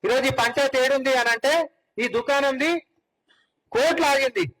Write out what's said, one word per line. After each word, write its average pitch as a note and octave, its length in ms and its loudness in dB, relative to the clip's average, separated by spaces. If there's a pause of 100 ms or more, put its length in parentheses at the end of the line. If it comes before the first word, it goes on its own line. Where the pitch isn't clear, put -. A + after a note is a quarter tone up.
ఈరోజు C4 280 0
ఈ - 100 -4
పంచాయతీ C4+ 420 0
ఏడుంది C4+ 380 0
అని A#3 120 0
అంటే, C4+ 200 0 (480)
ఈ - 20 -2 (120)
దుకాణంది C#4 540 0 (1000)
కోర్టులో D#4+ 400 2
ఆగింది. C4 320 0 (160)